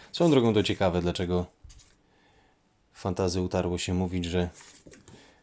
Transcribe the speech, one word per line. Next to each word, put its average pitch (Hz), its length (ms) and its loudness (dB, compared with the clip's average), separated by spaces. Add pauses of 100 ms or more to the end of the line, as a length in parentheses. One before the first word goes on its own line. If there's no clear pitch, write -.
(120)
Swoją 170 180 2
drogą 117 240 4
to 104 100 4
ciekawe, 90 380 0
dlaczego 90 440 -2 (1500)
w - 60 -20
fantasy 92 420 -2
utarło 90 360 -2
się 92 160 -4
mówić, 90 320 -2
że 87 240 -2 (920)